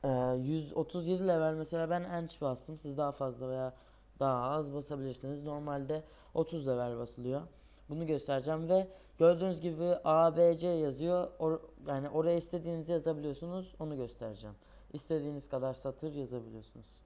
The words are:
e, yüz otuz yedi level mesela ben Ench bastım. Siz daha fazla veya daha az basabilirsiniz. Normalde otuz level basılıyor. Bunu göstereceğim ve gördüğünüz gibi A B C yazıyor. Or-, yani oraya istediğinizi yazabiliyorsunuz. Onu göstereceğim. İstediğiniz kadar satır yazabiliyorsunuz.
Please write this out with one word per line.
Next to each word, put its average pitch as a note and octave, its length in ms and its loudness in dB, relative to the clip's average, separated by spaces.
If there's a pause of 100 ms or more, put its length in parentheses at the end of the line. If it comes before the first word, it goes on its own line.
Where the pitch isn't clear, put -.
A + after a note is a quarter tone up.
e, C#3+ 60 2 (300)
yüz D3 340 -4
otuz E3 340 -2
yedi F#3 200 2
level D#3+ 260 4
mesela D#3+ 360 -2
ben F3 140 0
Ench E3+ 380 -6
bastım. C#3+ 380 -4
Siz C#3 180 -8
daha C#3+ 140 0
fazla C3 380 -6
veya C3 240 -4 (460)
daha C3 320 0
az D3 220 -2
basabilirsiniz. C#3 720 -8
Normalde D3 600 -4 (300)
otuz D#3+ 340 -2
level B2 300 0
basılıyor. B2 440 -4 (480)
Bunu D#3+ 180 -4
göstereceğim D3+ 640 0
ve F#3+ 180 6 (320)
gördüğünüz E3+ 420 6
gibi E3+ 420 0
A D#3+ 340 6
B E3+ 200 8
C E3+ 100 0
yazıyor. E3 720 2
Or-, D#3+ 220 2 (260)
yani C#3 220 -2
oraya E3 280 4
istediğinizi E3+ 540 -4
yazabiliyorsunuz. E3 880 -2
Onu D#3 160 -4
göstereceğim. A2 600 -8 (380)
İstediğiniz D3 560 -4
kadar C3 240 -2
satır C#3+ 400 -8
yazabiliyorsunuz. A#2 840 -10 (100)